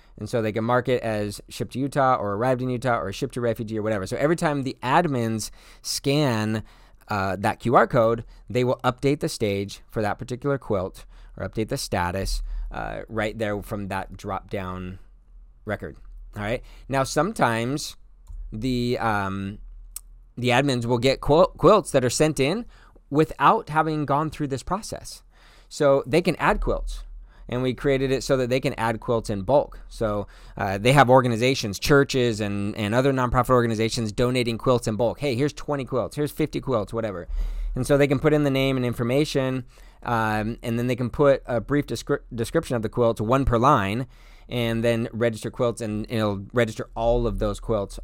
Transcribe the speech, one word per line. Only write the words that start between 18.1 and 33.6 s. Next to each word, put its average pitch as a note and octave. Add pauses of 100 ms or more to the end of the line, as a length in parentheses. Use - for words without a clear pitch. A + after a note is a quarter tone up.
the, A#2+
um, G2 (800)
the B2
admins B2
will A#2+
get C3
quil-, D#3
quilts F#3
that C3
are A#2+
sent D3+
in F3+ (460)
without D#3
having D#3
gone C#3+
through D3
this C3
process. - (460)
So C#3
they D3+
can F3+
add F#3
quilts, - (420)
and B2
we B2+
created C3+
it C3
so C#3
that B2+
they B2+
can C3
add A2+
quilts A#2
in G2+
bulk. B2+
So, G#2 (300)
uh, G2+
they A#2
have C3+
organizations, B2
churches, B2+
and, G2+
and G#2+
other C3
nonprofit B2+
organizations A#2